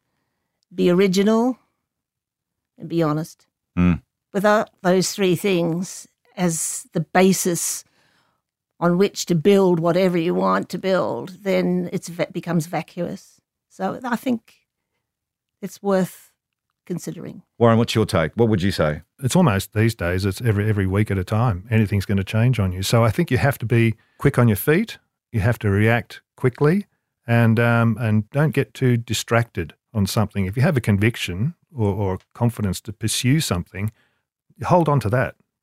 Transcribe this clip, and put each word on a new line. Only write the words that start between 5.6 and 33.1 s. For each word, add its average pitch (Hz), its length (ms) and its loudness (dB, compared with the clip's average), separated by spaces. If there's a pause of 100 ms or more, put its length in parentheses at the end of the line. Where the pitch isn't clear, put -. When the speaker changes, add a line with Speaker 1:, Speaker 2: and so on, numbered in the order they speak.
Speaker 1:
as - 560 -4
the 180 80 -2
basis 185 840 0 (960)
on 175 200 2
which - 280 0
to 175 80 0
build 180 460 4
whatever 175 360 2
you 175 180 0
want 190 340 -2
to 180 100 -8
build, 180 640 -4
then 180 500 -2
it's - 160 -8
va-, 170 240 -6
becomes 170 340 -2
vacuous. 175 760 -10 (280)
So - 360 -8
I 240 120 -4
think - 380 -6 (1040)
it's - 220 -14
worth 190 480 -2 (540)
considering. - 580 -12 (160)
Speaker 2:
Warren, 113 200 6
what's 117 160 0
your 110 120 2
take? 80 300 0
What 117 120 2
would 104 140 0
you 98 80 2
say? 76 320 -2 (160)
Speaker 3:
It's 127 160 -2
almost 127 380 2
these 110 220 2
days, 90 300 -2
it's 95 160 -4
every, 107 280 0
every 101 180 0
week 101 240 0
at 98 80 -2
a 92 60 -2
time. 107 460 -2
Anything's 107 340 2
gonna 98 180 0
change 113 380 0
on 95 120 0
you. 92 100 -6
So 113 200 2
I 113 80 4
think 170 200 -2
you - 80 0
have 147 200 0
to 117 80 -8
be 113 280 2 (240)
quick - 200 0
on 120 80 6
your 107 100 4
feet. 175 420 -2 (340)
You 113 80 -2
have 113 200 0
to 104 100 -2
react 110 500 0 (160)
quickly 147 500 0 (400)
and, 117 320 4
um, 117 400 2
and 107 320 -2
don't 139 240 0
get 135 180 -2
too 123 240 0
distracted 117 800 -4 (180)
on 101 140 0
something. 101 400 -2
If 98 100 -6
you 127 60 0
have 160 140 2
a 123 40 2
conviction 107 720 0 (200)
or, 107 180 -2
or 95 260 -4 (160)
confidence 107 480 -2
to - 100 -12
pursue 123 480 0